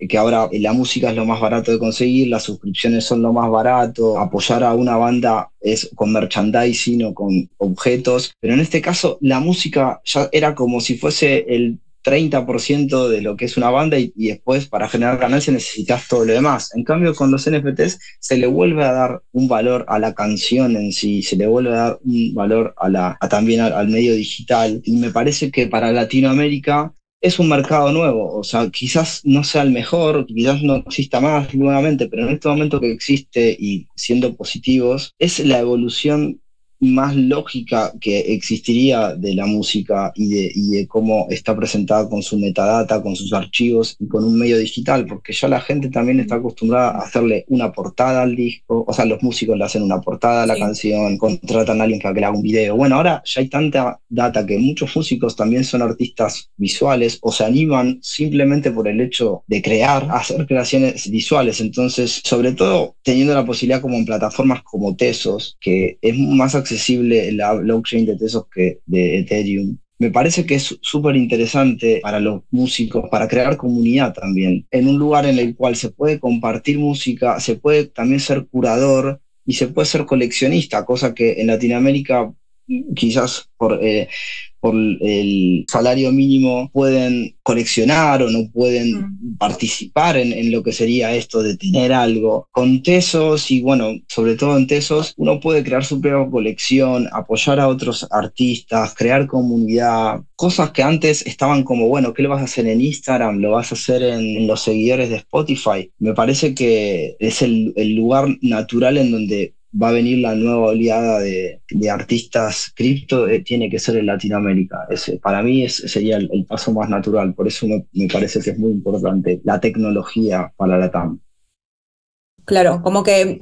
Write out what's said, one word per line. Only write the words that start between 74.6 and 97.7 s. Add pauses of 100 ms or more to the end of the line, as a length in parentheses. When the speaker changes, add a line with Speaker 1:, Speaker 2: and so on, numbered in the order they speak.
Speaker 1:
en
un
lugar
en
el
cual
se
puede
compartir
música,
se
puede
también
ser
curador (240)
y
se
puede
ser
coleccionista,
cosa
que
en
Latinoamérica (640)
quizás
por,
eh, (520)
por
el
salario
mínimo
pueden
coleccionar
o
no
pueden
Speaker 2:
Mm.
Speaker 1:
participar
en,
en
lo
que
sería
esto
de
tener
algo.
Con
Tesos
y,
bueno, (160)
sobre
todo
en
Tesos,
uno
puede
crear
su
propia
colección,
apoyar
a
otros